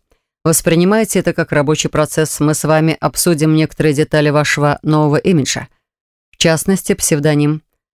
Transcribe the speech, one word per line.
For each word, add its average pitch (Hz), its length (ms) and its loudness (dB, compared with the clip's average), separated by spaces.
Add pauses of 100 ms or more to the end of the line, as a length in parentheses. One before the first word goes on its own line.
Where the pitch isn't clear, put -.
(420)
Воспринимайте 175 760 0
это 170 160 -2
как - 180 -4
рабочий 147 360 0
процесс. 151 520 -4
Мы 151 140 2
с - 100 -4
вами 156 340 0
обсудим 156 560 0
некоторые 156 400 2
детали 151 360 0
вашего 147 520 0
нового 151 340 2
имиджа. 147 520 0 (680)
В - 20 -18
частности, 175 560 0
псевдоним. 147 680 0 (320)